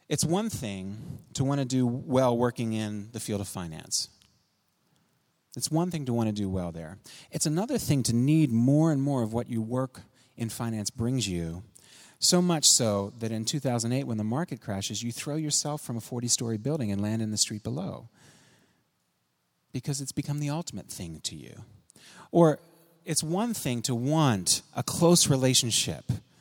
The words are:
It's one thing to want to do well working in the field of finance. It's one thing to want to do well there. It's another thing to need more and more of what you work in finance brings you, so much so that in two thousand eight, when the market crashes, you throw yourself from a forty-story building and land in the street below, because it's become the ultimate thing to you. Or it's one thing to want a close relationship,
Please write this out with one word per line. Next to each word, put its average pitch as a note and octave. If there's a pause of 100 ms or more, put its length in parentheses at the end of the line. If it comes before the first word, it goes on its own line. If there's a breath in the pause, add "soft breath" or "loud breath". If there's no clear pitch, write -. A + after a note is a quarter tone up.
It's -
one G3
thing G2 (160)
to C3+
want C#3
to C3+
do B2+
well B2
working A#2
in G#2+
the A2
field G2+
of F#2+
finance. E2 (1500)
It's -
one E3+
thing D3+
to B2
want A2+
to G#2+
do G#2
well F#2
there. E2 (340 loud breath)
It's -
another G3+
thing C#3
to A2+
need C#3+
more C#3
and C3+
more C#3
of A2
what A#2+
you A2+
work B2+ (340 soft breath)
in A#2
finance A2+
brings A#2+
you, E2+ (560 loud breath)
so -
much E3+
so G#2
that A2+
in A2+
two C#3+
thousand A#2+
eight, C3+
when A#2
the G#2
market B2
crashes, G2+
you A#2
throw D3
yourself D3+
from B2
a A2+
forty-story A#2+
building A#2+
and G2
land G#2+
in A2
the G#2+
street G#2+
below, C3 (1600 soft breath)
because C#3
it's C3+
become C#3+
the D3
ultimate C#3+
thing E2
to -
you. B1+ (640 loud breath)
Or D#3+ (480)
it's D#3+
one G3
thing B2
to C3
want B2+ (120)
a B2+
close E3+
relationship, B2+ (360 soft breath)